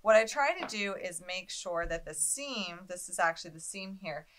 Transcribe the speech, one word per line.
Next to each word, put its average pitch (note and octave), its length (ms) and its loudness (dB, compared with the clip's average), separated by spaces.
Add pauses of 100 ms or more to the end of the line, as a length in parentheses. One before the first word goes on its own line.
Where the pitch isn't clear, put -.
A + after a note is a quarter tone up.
What G#3+ 120 10
I A3 120 8
try D4 320 2
to E4 80 -4
do G#3 280 -2
is E3+ 320 -8
make F#3 240 -6
sure E3+ 360 -2
that E3 180 -4
the D#3 100 -8
seam, G#3 720 -2
this F3+ 220 -10
is F3+ 100 -4
actually E3 340 2
the D#3+ 80 -16
seam F#3+ 420 -10
here, D#3 240 -8 (120)